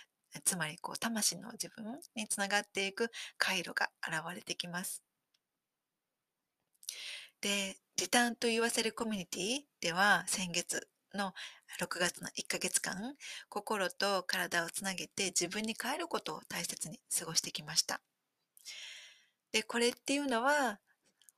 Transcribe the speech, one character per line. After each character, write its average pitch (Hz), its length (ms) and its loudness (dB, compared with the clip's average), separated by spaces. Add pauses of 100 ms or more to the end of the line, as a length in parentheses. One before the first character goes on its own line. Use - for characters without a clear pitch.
(440)
つ - 120 2
ま 160 120 -2
り、 151 100 -8
こ - 180 -8
う、 - 40 -8
魂 220 380 2
の - 160 -12
自 175 160 -8
分 226 300 -10 (160)
に 214 120 -4
つ - 100 -2
な 196 100 0
が 202 120 2
っ 202 80 -2
て 196 180 -2
い 196 80 -4
く 233 160 0 (300)
回 190 240 2
路 - 100 -8
が - 160 2 (180)
現 165 280 -4
れ 208 80 -10
て 170 120 -6
き - 120 -6
ま 175 160 -4
す。 - 200 -8 (2500)
で、 202 360 0 (200)
Return 240 400 4
to 233 120 2
Yourself 226 440 4
Community 220 680 -2 (180)
で 170 120 2
は、 185 340 6
先 185 240 0
月 170 360 -2 (280)
の 196 180 -2 (460)
六 170 180 -2
月 175 260 0
の - 120 -8
一 - 120 -6
ヶ - 120 -2
月 - 200 0
間、 220 360 -4 (340)
心 202 400 -2
と 196 340 2
体 175 400 2
を 165 60 -4
つ - 140 -6
な 190 100 -2
げ 165 140 -6
て 196 200 0
自 180 200 2
分 208 160 -2
に 220 120 -2
帰 262 220 -2
る 330 100 -4
こ 220 120 -2
と 156 160 -6
を 156 120 -10
大 175 180 -4
切 - 220 -6
に 156 120 -10 (180)
過 175 80 -2
ご 160 80 -6
し - 80 4
て 170 100 -6
き 160 120 -6
ま 151 120 -8
し - 60 8
た。 - 180 -2 (1500)
で、 220 120 4
こ - 160 -2
れ 233 100 6
っ 247 40 4
て - 200 -2
い 277 40 4
う 285 100 0
の 233 160 2
は、 269 360 2 (580)